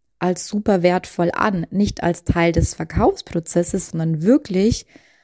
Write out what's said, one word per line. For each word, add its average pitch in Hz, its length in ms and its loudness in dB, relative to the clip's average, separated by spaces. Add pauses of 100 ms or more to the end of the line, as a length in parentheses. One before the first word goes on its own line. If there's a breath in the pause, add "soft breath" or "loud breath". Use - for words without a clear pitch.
(220)
als 180 240 -2
super 202 380 0
wertvoll 180 480 0
an. 190 380 0
Nicht 196 340 -2
als 175 180 -2
Teil 170 300 2
des 170 220 0
Verkaufsprozesses, 185 1120 -2
sondern 160 340 -2
wirklich 226 640 2 (380 soft breath)